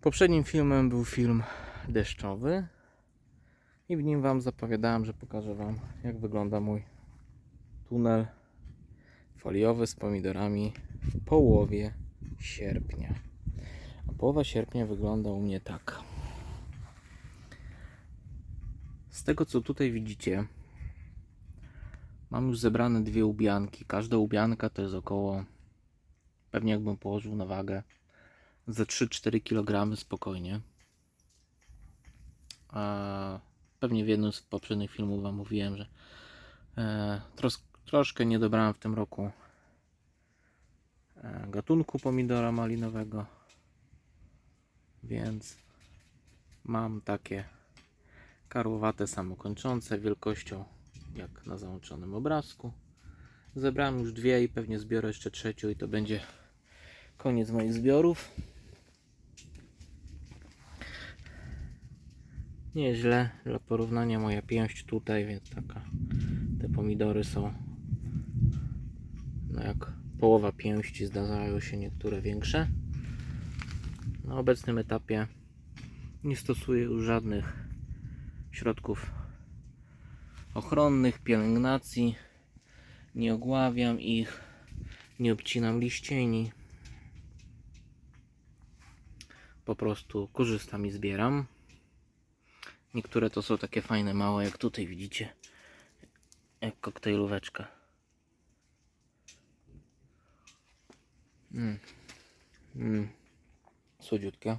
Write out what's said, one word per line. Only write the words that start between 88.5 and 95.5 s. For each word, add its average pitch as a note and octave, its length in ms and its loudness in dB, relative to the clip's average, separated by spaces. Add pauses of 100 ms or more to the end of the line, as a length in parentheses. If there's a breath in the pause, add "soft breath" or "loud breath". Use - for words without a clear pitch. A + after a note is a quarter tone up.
Po A2 100 0
prostu G#2+ 520 -2
korzystam G#2+ 580 0
i G2+ 60 -2
zbieram. G#2 540 0 (1500 loud breath)
Niektóre A2+ 360 2
to - 120 -2
są G#2+ 160 2
takie - 240 -2
fajne, G#2 320 0
małe, G2+ 320 2
jak G2 120 -4
tutaj G#2+ 300 -2
widzicie, G2 460 -8 (1300 loud breath)